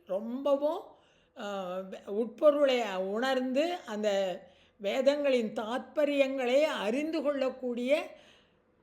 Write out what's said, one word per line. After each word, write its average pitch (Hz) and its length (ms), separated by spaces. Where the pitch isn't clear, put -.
ரொம்பவும், 277 800
அ, 202 260
உட்பொருளை 240 920
உணர்ந்து 254 920
அந்த 202 540
வேதங்களின் 254 760
தாத்பரியங்களை 262 1080
அறிந்து 254 600
கொள்ளக்கூடிய, 254 960